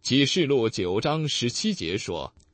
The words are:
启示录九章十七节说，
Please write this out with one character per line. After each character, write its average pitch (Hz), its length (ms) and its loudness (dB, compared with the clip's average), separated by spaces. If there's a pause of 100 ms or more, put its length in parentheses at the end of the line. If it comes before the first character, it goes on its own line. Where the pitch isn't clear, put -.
启 135 240 4
示 165 200 2
录 131 220 2
九 98 320 -2
章 156 280 -2
十 120 200 -2
七 208 260 -2
节 90 220 -4
说， 82 380 -6 (200)